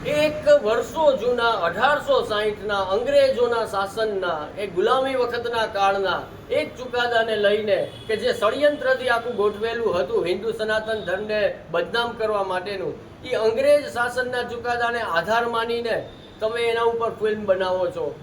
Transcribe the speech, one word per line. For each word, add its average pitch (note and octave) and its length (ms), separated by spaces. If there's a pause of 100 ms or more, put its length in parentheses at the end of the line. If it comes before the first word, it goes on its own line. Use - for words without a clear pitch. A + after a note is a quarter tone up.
એક D4+ 420 (160)
વર્ષો C4 540
જૂના A#3+ 260
અઢારસો A#3 800
સાહીઠના G#3 540
અંગ્રેજોના A#3 840
શાસનના, G3 800 (120)
એ G#3 80
ગુલામી B3+ 480
વખતના A#3 500
કાળના G3 560 (300)
એક C#4+ 260
ચુકાદાને A#3 580
લઈને G#3 560 (160)
કે A3 80
જે A3+ 180
ષડયંત્રથી C4 760
આખું A#3 260
ગોઠવેલું G#3 640
હતું G3 260
હિન્દુ G#3 260
સનાતન G#3+ 480
ધર્મને G3+ 560 (160)
બદનામ A3+ 400
કરવા G#3+ 320
માટેનું, F3+ 500 (320)
એ B3 100
અંગ્રેજ B3+ 580
શાસનના B3 500
ચુકાદાને A#3 580
આધાર G#3 440
માનીને A#3 640 (300)
તમે A3+ 220
એના A#3 200
ઉપર A3+ 280
ફિલ્મ G#3+ 360
બનાવો F#3 420
છો. E3 360